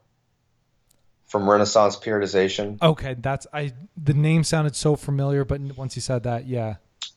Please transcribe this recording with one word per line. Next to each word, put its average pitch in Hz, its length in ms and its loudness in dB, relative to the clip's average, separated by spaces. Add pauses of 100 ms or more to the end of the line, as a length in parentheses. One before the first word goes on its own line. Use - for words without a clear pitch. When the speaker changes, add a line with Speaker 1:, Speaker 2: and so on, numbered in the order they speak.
(1300)
Speaker 1:
from 101 200 0
Renaissance 104 480 6
Periodization? 104 880 0
Speaker 2:
Okay, 139 360 0
that's, 135 360 -4
I, 147 180 -6 (240)
the 156 160 0
name 156 320 4
sounded 151 320 0
so 151 200 2
familiar, 139 500 -2
but 139 160 -4 (160)
once 135 180 -8
you 123 60 -6
said 123 220 -4
that, 120 220 -4
yeah. 117 280 -4 (420)